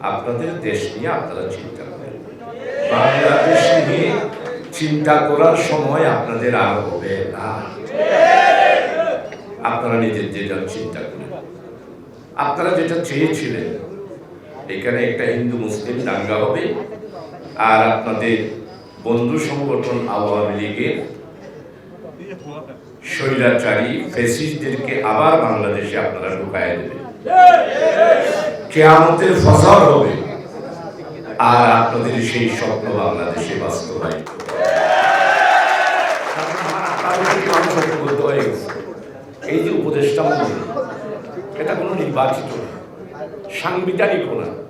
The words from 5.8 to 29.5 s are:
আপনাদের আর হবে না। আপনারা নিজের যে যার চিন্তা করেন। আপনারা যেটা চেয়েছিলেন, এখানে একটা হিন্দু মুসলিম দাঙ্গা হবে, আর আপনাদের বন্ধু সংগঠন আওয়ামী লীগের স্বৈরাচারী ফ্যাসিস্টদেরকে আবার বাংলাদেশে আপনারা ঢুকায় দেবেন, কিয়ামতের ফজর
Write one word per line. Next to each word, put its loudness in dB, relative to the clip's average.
আপনাদের -2
আর 0
হবে -4
না। -8
আপনারা -2
নিজের -2
যে -8
যার -4
চিন্তা -8
করেন। -12
আপনারা -2
যেটা 0
চেয়েছিলেন, -2
এখানে -2
একটা -4
হিন্দু -2
মুসলিম -6
দাঙ্গা -2
হবে, -2
আর 6
আপনাদের -2
বন্ধু 0
সংগঠন -2
আওয়ামী 0
লীগের -4
স্বৈরাচারী 0
ফ্যাসিস্টদেরকে -2
আবার 4
বাংলাদেশে -2
আপনারা -4
ঢুকায় -2
দেবেন, -8
কিয়ামতের 8
ফজর 8